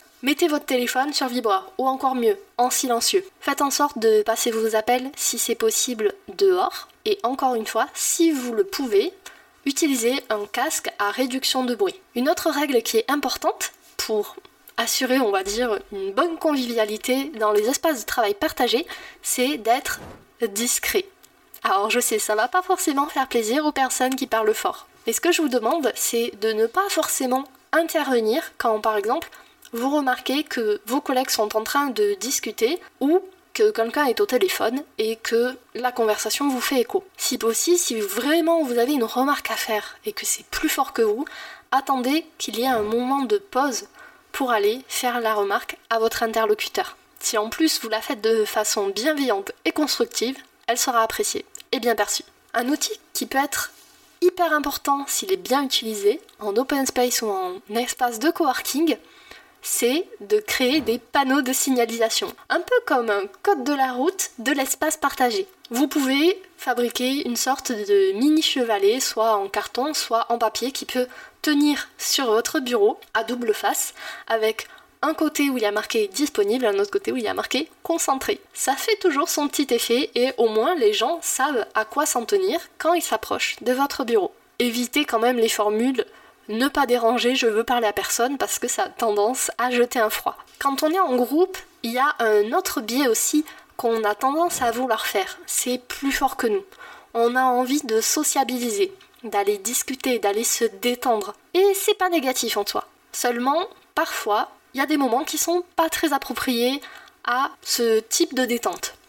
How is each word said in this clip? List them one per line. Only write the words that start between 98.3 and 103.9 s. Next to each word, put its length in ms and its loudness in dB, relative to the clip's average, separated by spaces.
d'aller 360 0
discuter, 600 -2
d'aller 240 0
se 220 0
détendre. 720 -2
Et 200 6
c'est 200 0
pas 160 0
négatif 480 0
en 80 -2
soi. 240 -6
Seulement, 560 0